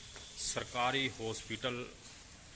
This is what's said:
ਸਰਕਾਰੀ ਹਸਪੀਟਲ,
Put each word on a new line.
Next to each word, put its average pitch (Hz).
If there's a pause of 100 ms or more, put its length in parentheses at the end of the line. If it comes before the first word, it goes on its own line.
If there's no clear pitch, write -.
(380)
ਸਰਕਾਰੀ 123
ਹਸਪੀਟਲ, 113 (680)